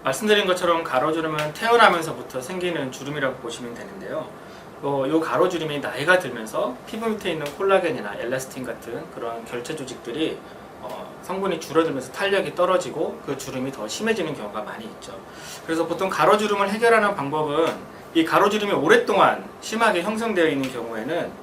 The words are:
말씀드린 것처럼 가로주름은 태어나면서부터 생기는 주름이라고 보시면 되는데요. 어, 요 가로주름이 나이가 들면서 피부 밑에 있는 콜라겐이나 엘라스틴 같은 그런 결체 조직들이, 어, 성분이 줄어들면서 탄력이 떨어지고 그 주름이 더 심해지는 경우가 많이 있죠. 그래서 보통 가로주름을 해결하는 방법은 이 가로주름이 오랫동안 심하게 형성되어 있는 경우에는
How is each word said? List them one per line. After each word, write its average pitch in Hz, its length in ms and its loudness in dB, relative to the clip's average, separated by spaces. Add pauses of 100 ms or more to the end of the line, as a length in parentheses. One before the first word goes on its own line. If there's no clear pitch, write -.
말씀드린 202 440 2
것처럼 175 360 2
가로주름은 151 680 0
태어나면서부터 175 880 4
생기는 170 500 -4
주름이라고 139 460 -4
보시면 120 380 -10
되는데요. 104 520 -10 (540)
어, 139 260 0
요 156 120 4
가로주름이 156 600 2
나이가 143 380 2
들면서 123 580 -4 (120)
피부 226 200 -6
밑에 208 260 -2
있는 151 120 -6 (100)
콜라겐이나 180 600 2
엘라스틴 127 500 -6
같은 117 460 -8
그런 117 340 -8
결체 123 300 -6
조직들이, 139 640 -6 (420)
어, - 260 -12 (140)
성분이 185 380 -2
줄어들면서 143 540 0
탄력이 190 420 0
떨어지고 175 680 0
그 139 140 -4
주름이 131 340 -6
더 107 160 -8
심해지는 190 460 -2
경우가 107 300 -8
많이 107 220 -10
있죠. - 300 -14 (520)
그래서 165 180 0
보통 170 240 -2
가로주름을 202 600 4
해결하는 220 460 4
방법은 147 560 0 (440)
이 160 100 4
가로주름이 202 480 4
오랫동안 165 760 4 (140)
심하게 220 400 2
형성되어 214 460 2
있는 135 260 0
경우에는 117 580 -4 (100)